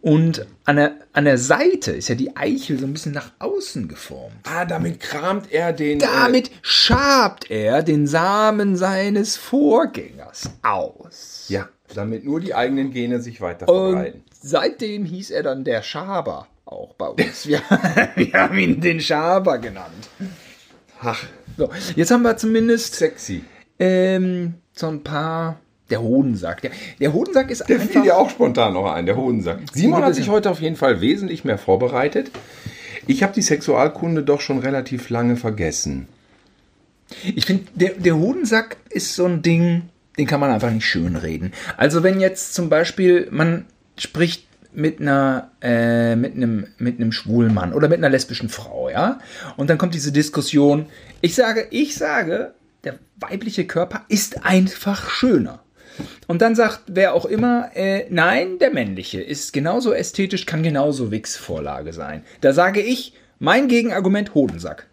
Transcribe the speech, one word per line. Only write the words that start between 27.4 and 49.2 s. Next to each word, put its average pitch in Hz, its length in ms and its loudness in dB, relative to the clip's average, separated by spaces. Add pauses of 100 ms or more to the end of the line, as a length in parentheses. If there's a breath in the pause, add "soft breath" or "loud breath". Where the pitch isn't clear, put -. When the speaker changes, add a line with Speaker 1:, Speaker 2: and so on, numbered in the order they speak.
Speaker 1:
ist - 160 -8
Speaker 2:
Der 233 100 6
Speaker 1:
einfach 220 140 -2
Speaker 2:
fiel 269 120 4
dir 180 140 6
auch - 120 4
spontan 113 420 2
noch 92 180 0
ein, 85 160 -2
der 101 120 2
Hodensack. 113 420 -2 (140)
Simon 220 220 4
Speaker 1:
Gut, 339 80 4
Speaker 2:
hat 277 80 4
Speaker 1:
das 151 40 0
Speaker 2:
sich - 120 -2
Speaker 1:
ja 202 40 0
Speaker 2:
heute 208 180 2
auf 160 120 -4
jeden 160 160 -4
Fall 120 240 2
wesentlich 175 420 -2
mehr - 140 0
vorbereitet. 123 720 0 (760 loud breath)
Ich 262 160 2
habe 190 100 0
die 208 80 0
Sexualkunde 156 840 0
doch 143 160 2
schon 135 200 -2
relativ 127 500 -4
lange 120 260 0
vergessen. 82 720 -4 (1300 soft breath)
Speaker 1:
Ich - 100 -4
find, 190 300 -2
der, 180 200 0
der 175 220 2
Hodensack 226 600 0 (120)
ist - 260 -6
so 180 100 0
ein 175 160 0
Ding, 170 400 2 (360)
den 143 100 0
kann 143 120 0
man 143 100 2
einfach 113 220 0
nicht 110 140 -2
schönreden. 82 680 -4 (240 loud breath)
Also 156 280 2
wenn 190 180 4
jetzt - 320 -2
zum 170 160 -4
Beispiel, 175 600 4
man 165 360 0 (320)
spricht - 500 -4 (260)
mit 156 280 -2
einer, 139 500 0 (100)
äh, 117 540 2
mit 120 220 0
einem, 113 300 -2 (100)
mit 120 240 -4
einem 113 100 2
schwulen 113 420 2
Mann 90 200 0
oder 147 160 2
mit 170 80 4
einer 160 120 2
lesbischen 127 380 -2
Frau, - 420 -8
ja? 214 300 0 (380 loud breath)